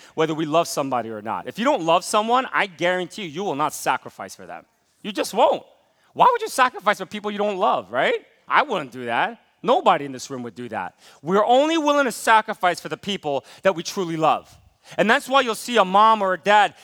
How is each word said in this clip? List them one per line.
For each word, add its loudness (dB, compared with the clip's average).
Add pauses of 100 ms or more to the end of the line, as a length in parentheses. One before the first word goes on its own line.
(140)
whether 0
we -4
love 2
somebody -4
or -10
not. -6
If -10
you -4
don't 0
love 2
someone, 0
I 0
guarantee -4
you, -10
you -10
will -4
not -2
sacrifice -6
for -20
them. -16 (360)
You -10
just -6
won't. 0 (480)
Why 4
would -2
you -8
sacrifice -2
for -10
people -10
you -8
don't -2
love, -2
right? -2 (200)
I 4
wouldn't -6
do -10
that. -2 (220)
Nobody 2
in -10
this -14
room -10
would -10
do -12
that. -8 (240)
We're 2
only 4
willing 2
to -2
sacrifice 2
for -12
the -6
people -4 (160)
that 4
we -6
truly -6
love. 0 (420)
And 4
that's 0
why 4
you'll -4
see -6
a 6
mom 4
or 0
a -2
dad, 2